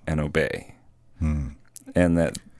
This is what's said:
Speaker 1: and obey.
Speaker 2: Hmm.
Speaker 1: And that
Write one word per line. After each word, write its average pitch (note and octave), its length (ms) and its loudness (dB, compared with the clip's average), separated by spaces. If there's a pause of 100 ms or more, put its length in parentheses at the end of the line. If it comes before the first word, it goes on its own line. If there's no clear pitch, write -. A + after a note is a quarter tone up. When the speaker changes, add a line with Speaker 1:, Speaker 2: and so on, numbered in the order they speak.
Speaker 1:
and D#2+ 140 0
obey. - 560 -2 (420)
Speaker 2:
Hmm. D2+ 300 -2 (460)
Speaker 1:
And F2 220 4
that E2 220 2 (220)